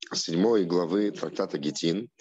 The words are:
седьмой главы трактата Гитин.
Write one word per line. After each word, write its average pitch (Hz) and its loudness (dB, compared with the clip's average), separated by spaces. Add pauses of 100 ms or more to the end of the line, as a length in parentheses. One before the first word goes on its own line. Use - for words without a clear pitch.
(140)
седьмой 98 2
главы 87 2
трактата 90 -4
Гитин. 82 -2 (120)